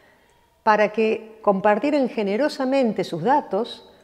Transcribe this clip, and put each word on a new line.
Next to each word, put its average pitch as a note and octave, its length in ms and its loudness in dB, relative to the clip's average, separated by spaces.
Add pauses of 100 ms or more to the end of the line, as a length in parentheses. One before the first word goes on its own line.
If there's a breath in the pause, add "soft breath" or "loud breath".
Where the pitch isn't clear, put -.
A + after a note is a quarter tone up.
(640 soft breath)
para G#3 260 4
que A3 520 -2
compartieran G#3 640 2
generosamente B3+ 920 -2
sus D#3 180 -8
datos A#3 640 -2 (160 soft breath)